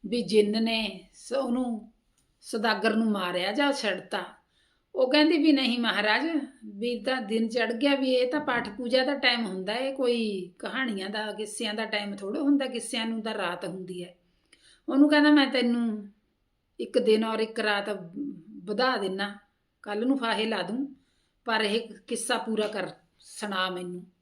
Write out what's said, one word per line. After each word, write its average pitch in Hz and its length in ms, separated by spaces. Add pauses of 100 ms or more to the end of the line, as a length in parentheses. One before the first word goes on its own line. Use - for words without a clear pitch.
ਵੀ 226 160
ਜਿੰਨ 214 400
ਨੇ 220 520
ਸ-, - 180
ਉਹਨੂੰ 240 600 (480)
ਸੌਦਾਗਰ 214 560
ਨੂੰ 220 160
ਮਾਰਿਆ 180 400
ਜਾਂ 285 200
ਛੱਡਤਾ?" 202 520 (720)
ਉਹ 254 160
ਕਹਿੰਦੀ 302 280
ਵੀ, 311 140
"ਨਹੀਂ 240 260
ਮਹਾਰਾਜ, 214 500 (360)
ਵੀ 214 360
ਤਾਂ 262 220
ਦਿਨ 226 260
ਚੜ੍ਹ 226 240
ਗਿਆ, 277 220
ਵੀ 262 160
ਇਹ 247 200
ਤਾਂ 302 100
ਪਾਠ 240 280
ਪੂਜਾ 247 360
ਦਾ 285 100
ਟਾਈਮ 240 320
ਹੁੰਦਾ 190 260
ਹੈ, 262 200
ਕੋਈ 226 680
ਕਹਾਣੀਆਂ 208 520
ਦਾ, 214 220
ਕਿੱਸਿਆਂ 208 420
ਦਾ 220 100
ਟਾਈਮ 208 320
ਥੋੜ੍ਹਾ 202 260
ਹੁੰਦਾ, 277 240
ਕਿੱਸਿਆਂ 233 400
ਨੂੰ 226 160
ਤਾਂ 220 120
ਰਾਤ 180 300
ਹੁੰਦੀ 180 400
ਹੈ।" - 120 (720)
ਉਹਨੂੰ 285 220
ਕਹਿੰਦਾ, 302 200
"ਮੈਂ 285 160
ਤੈਨੂੰ 233 600 (720)
ਇੱਕ - 180
ਦਿਨ 220 260
ਔਰ 220 160
ਇੱਕ 220 200
ਰਾਤ 208 300 (720)
ਵਧਾ 240 320
ਦਿੰਨਾ, 202 420 (440)
ਕੱਲ੍ਹ 208 240
ਨੂੰ 269 120
ਫਾਹੇ 220 280
ਲਾ 208 160
ਦੂੰ, 247 340 (480)
ਪਰ 220 160
ਇਹ 220 280 (180)
ਕਿੱਸਾ 240 320
ਪੂਰਾ 214 300
ਕਰ, 208 220 (280)
ਸੁਣਾ 185 520
ਮੈਨੂੰ।" 180 360 (160)